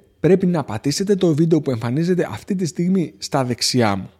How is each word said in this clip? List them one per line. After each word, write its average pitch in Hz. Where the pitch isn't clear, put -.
πρέπει 185
να 175
πατήσετε 143
το 180
βίντεο 160
που 139
εμφανίζεται 139
αυτή 143
τη 185
στιγμή 175
στα 135
δεξιά 117
μου. 92